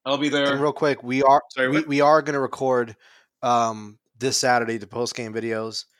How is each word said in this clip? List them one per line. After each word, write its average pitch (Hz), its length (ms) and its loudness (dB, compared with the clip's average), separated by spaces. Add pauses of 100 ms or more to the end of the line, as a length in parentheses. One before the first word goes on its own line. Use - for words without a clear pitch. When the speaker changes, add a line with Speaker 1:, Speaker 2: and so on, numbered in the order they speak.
Speaker 1:
I'll 139 140 -2
be 147 100 -2
there. 143 240 0
Speaker 2:
and 139 80 -2
real 147 120 0
quick, 143 320 -2
we 127 180 -2
are, 139 180 6 (100)
Speaker 1:
Sorry, 131 180 -2
Speaker 2:
we, 139 80 0
Speaker 1:
what? 156 100 -2
Speaker 2:
we 143 140 0
are 151 200 6
gonna 143 200 -2
record, 123 560 -2 (460)
um, 113 580 -2 (220)
this 127 160 -2
Saturday, 120 400 0
the 101 100 -12
post-game 117 480 -8
videos. 110 520 -6 (140)